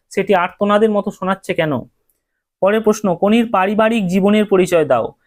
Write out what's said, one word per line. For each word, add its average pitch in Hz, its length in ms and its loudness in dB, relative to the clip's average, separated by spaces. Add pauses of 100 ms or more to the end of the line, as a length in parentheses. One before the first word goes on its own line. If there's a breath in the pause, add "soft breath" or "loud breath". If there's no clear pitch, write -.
সেটি 196 260 0
আর্তনাদের 208 560 0
মতো 202 200 -4
শোনাচ্ছে 190 420 -6
কেন? 156 200 -2 (880)
পরের 202 200 2
প্রশ্ন, 214 340 0
কনির 226 360 0
পারিবারিক 208 560 0
জীবনের 202 380 2
পরিচয় 180 400 2
দাও, 123 260 0 (160)